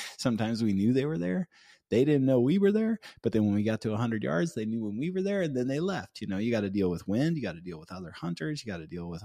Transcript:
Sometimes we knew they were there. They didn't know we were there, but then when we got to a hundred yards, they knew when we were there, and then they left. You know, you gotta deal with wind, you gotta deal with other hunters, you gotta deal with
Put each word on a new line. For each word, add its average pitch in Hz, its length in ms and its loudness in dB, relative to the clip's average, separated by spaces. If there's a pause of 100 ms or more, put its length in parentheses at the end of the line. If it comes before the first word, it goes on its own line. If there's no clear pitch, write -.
(160)
Sometimes 113 460 0
we 110 100 2
knew 101 220 4
they 135 100 2
were 160 140 -2
there. 185 300 -2 (420)
They 120 160 6
didn't 143 180 4
know 131 160 6
we 139 160 4
were 196 160 4
there, 220 260 2 (220)
but - 120 0
then 110 120 4
when 101 100 4
we 104 80 2
got 110 200 0
to 110 100 -2
a 107 60 -2
hundred 113 240 0
yards, 160 320 0
they 110 100 -4
knew 113 180 -4
when 104 140 -4
we 147 140 -4
were 185 100 -4
there, 196 220 -2
and 151 120 -2
then 123 140 0
they 139 120 -2
left. 170 420 -6
You 104 60 0
know, 95 100 -2
you 113 120 0
gotta 104 200 2
deal 95 180 2
with 85 180 -2
wind, 143 300 2
you 139 60 -4
gotta 85 180 -6
deal 87 180 -10
with - 140 -16
other 180 200 -10
hunters, 160 520 -6
you 107 80 -8
gotta 82 140 -8
deal 85 240 -8
with 82 140 -10